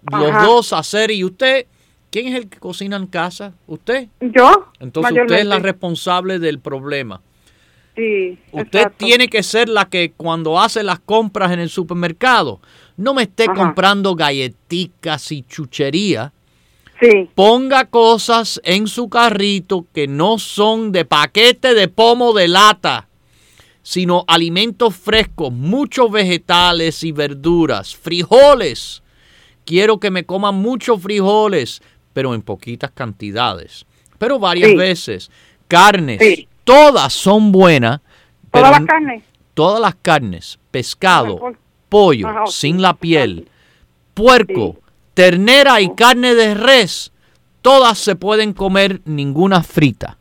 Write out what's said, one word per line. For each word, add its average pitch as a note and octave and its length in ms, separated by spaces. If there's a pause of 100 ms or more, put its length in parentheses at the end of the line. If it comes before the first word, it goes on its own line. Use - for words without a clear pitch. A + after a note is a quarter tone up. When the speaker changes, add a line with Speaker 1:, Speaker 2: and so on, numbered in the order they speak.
Speaker 1:
Los D3+ 220
Speaker 2:
Ajá. G#3+ 140
Speaker 1:
dos A#3 280
hacer, G#3 380
y G3 140
usted, C4 420 (460)
¿quién A#3+ 160
es B3+ 80
el A3+ 120
que - 120
cocina G3 360
en F#3+ 120
casa? F3+ 460 (120)
¿Usted? A#3 400 (140)
Speaker 2:
¿Yo? B3+ 480 (100)
Speaker 1:
Entonces D#3+ 320
usted A#3+ 120
es A#3+ 80
la G3+ 260
Speaker 2:
Mayormente. F3+ 80
Speaker 1:
responsable F#3 760
del D3+ 220
problema. C3+ 600 (760)
Speaker 2:
Sí, G3 420 (140)
Speaker 1:
Usted F#3+ 280
Speaker 2:
exacto. G#3 240
Speaker 1:
tiene A#3+ 240
que G#3+ 140
ser A3 260
la G3+ 180
que F3 300
cuando E3 440
hace A3 240
las F3+ 160
compras G#3 500
en F3 100
el E3+ 100
supermercado, F3 880 (380)
no B3+ 160
me C4 80
esté A3 220
Speaker 2:
Ajá. F#3+ 100
Speaker 1:
comprando F#3+ 600
galleticas D3+ 1160
y C#3+ 100
chuchería. C#3+ 920 (680)
Speaker 2:
Sí. G#3 340
Speaker 1:
Ponga B3+ 520
cosas A3+ 760
en G3+ 220
su A#3 220
carrito G3+ 840
que C#3+ 120
no E3 320
son G#3+ 540
de F3 120
paquete A3+ 680
de G3 140
pomo A#3+ 440
de F#3 160
lata, F3+ 600 (760)
sino F3 440
alimentos F3 680
frescos, G3+ 580
muchos A3 580
vegetales F3 920
y E3 100
verduras, C#3+ 840
frijoles. F#3 1080 (600)
Quiero G3+ 360
que G#3 100
me F3+ 140
coman G3 300
muchos G#3+ 480
frijoles, G3+ 800 (300)
pero C3 220
en G#2+ 80
poquitas A#2 480
cantidades, G#2 960 (320)
pero B3 200
varias F#3 320
Speaker 2:
Sí. F#3+ 60
Speaker 1:
veces. E3 540 (380)
Carnes, F3 520
Speaker 2:
Sí. G3 280 (160)
Speaker 1:
todas C4 480
son G#3 400
buenas, D3+ 480
Speaker 2:
¿Todas - 100 (420)
Speaker 1:
pero B3+ 180
Speaker 2:
las C#4+ 80
Speaker 1:
n-, D4+ 80
Speaker 2:
carnes? D4 360 (320)
Speaker 1:
todas F#3+ 260
las G3+ 160
carnes, A#2+ 640 (120)
pescado, C3 600
Speaker 2:
Ajá, F2 80
por- B3 180 (300)
Speaker 1:
pollo, D#3+ 400
Speaker 2:
Ajá, G#3+ 160
ok. G#3 60
Speaker 1:
sin E3 300
la F#3 140
piel, C3 520
Speaker 2:
Ajá. - 40 (640)
Speaker 1:
puerco, G#3 640
Speaker 2:
Sí. - 60 (320)
Speaker 1:
ternera G#3+ 680
y G3 60
Speaker 2:
Oh. - 100
Speaker 1:
carne B3 380
de A3 200
res, A#3 580 (500)
todas B3+ 360
se G3 180
pueden G#3+ 360
comer, G3 520
ninguna D#3 580
frita. - 580